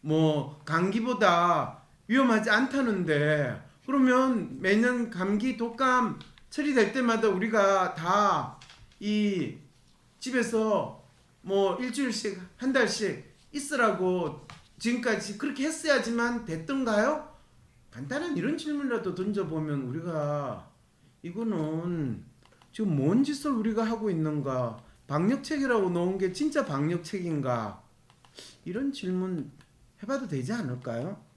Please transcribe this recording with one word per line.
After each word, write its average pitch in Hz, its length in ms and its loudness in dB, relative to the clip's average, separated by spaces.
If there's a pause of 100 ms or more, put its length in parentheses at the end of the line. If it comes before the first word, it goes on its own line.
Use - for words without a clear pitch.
뭐 156 640 2
감기보다 175 1120 2 (280)
위험하지 226 440 4
않다는데, 156 1120 2 (240)
그러면 254 720 2
매년 226 500 2
감기, 202 460 0
독감 233 640 0 (320)
처리될 262 420 2
때마다 226 360 2
우리가 196 680 2
다 175 640 0 (440)
이 202 540 0 (600)
집에서 220 920 -2 (320)
뭐 196 360 0
일주일씩, 240 600 -4 (180)
한 262 160 -2
달씩 214 600 0 (200)
있으라고 185 920 0 (320)
지금까지 233 600 -2
그렇게 269 280 -4
했어야지만 240 800 0
됐던가요? 233 840 0 (640)
간단한 277 440 -4
이런 226 220 -2
질문이라도 269 560 -4
던져보면 160 680 -2
우리가 147 840 -4 (540)
이거는 165 1000 -4 (480)
지금 196 240 0
뭔 165 260 4
짓을 285 300 -2
우리가 220 320 0
하고 220 260 -2
있는가, 139 720 -2 (240)
방역책이라고 233 840 0
놓은 175 280 0
게 185 140 0
진짜 294 340 0
방역책인가, 147 1160 -2 (840)
이런 254 280 -4
질문 185 580 -4 (520)
해봐도 254 240 -4
되지 139 260 -4
않을까요? 127 840 -6